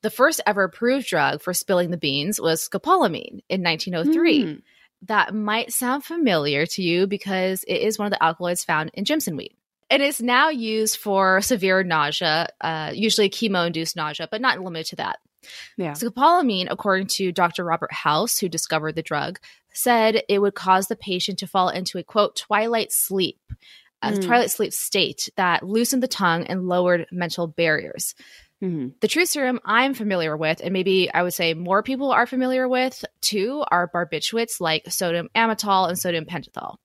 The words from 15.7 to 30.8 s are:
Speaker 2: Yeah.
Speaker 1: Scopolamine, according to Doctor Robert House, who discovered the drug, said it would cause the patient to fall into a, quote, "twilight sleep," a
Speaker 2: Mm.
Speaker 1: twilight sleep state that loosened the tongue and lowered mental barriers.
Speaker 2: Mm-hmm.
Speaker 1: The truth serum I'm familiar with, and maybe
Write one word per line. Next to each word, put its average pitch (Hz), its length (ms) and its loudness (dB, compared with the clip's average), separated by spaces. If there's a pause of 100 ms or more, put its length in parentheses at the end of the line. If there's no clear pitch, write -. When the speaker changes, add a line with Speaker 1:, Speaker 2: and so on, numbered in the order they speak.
Speaker 2:
Yeah. 170 160 -4
Speaker 1:
Scopolamine, 240 760 2
according 190 380 0
to 190 240 -2
Doctor 175 320 0
Robert 165 280 -2
House, 160 460 0
who 190 100 -2
discovered 156 480 -2
the 160 60 -4
drug, 156 360 -4 (340)
said 220 560 2
it 202 120 4
would 202 140 2
cause 185 340 4
the 220 80 -4
patient 185 440 -4
to 190 60 -8
fall 185 220 2
into 180 300 -6
a, 170 40 -8
quote, - 340 0
"twilight 220 540 0
sleep," - 480 -2 (640)
a 220 100 0
Speaker 2:
Mm. 196 140 0
Speaker 1:
twilight 240 240 4
sleep - 220 -2
state - 640 -2
that 180 260 2
loosened 233 400 0
the 254 60 -2
tongue 175 380 0
and 185 200 -4
lowered 180 460 2
mental 175 340 -4
barriers. 156 680 -2 (500)
Speaker 2:
Mm-hmm. 156 240 -2 (120)
Speaker 1:
The 214 80 0
truth 339 200 2
serum 254 380 -2
I'm 247 260 4
familiar 185 440 -2
with, 156 280 0
and 180 80 -2
maybe 185 400 2